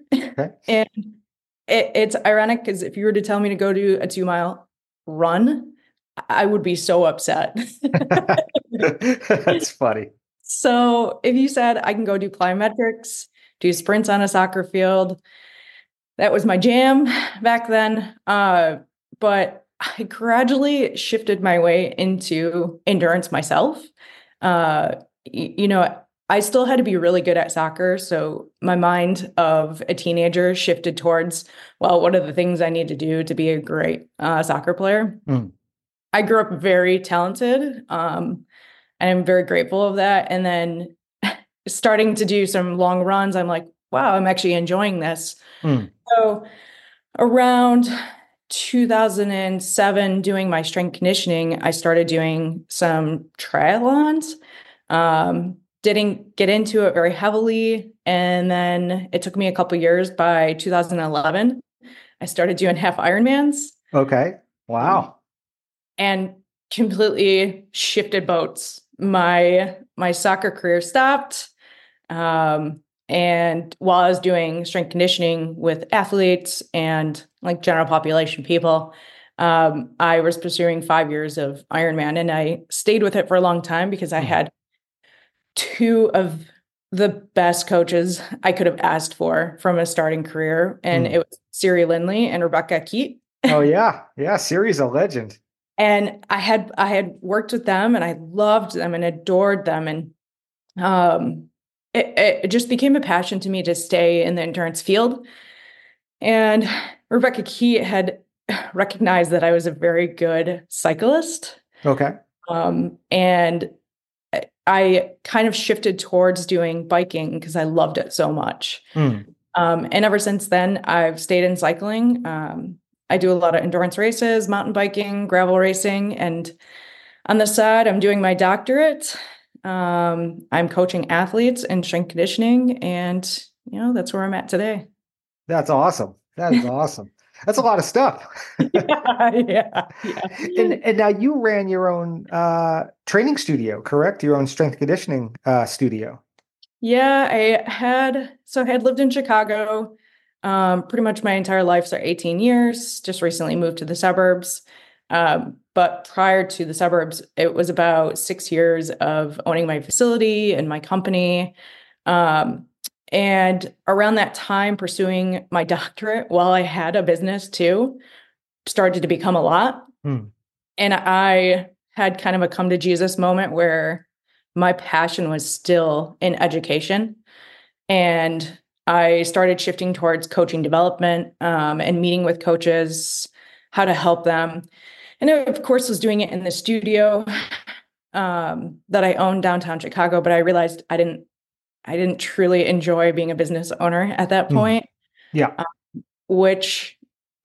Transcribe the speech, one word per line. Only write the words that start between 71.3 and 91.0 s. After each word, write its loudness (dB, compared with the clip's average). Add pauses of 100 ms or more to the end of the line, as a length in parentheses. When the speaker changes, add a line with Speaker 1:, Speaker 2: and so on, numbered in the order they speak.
Speaker 2:
Um, -2 (280)
and 0
while 4
I 4
was 0
doing 0
strength -4
conditioning 0
with -2
athletes 0 (100)
and, -4 (180)
like, -4
general 0
population 0
people, 0 (440)
um, 2
I 4
was 0
pursuing -2
five 0
years -6
of -6
Ironman, -2
and -2
I -2
stayed 0
with 0
it 0
for 2
a 4
long 2
time -4
because -6
I -2
Speaker 1:
Mm. -4
Speaker 2:
had 0 (1040)
two 2
of -2 (460)
the 0
best 0
coaches 0 (220)
I 4
could 0
have 0
asked 0
for -2
from 2
a 2
starting -2
career. -2
And 0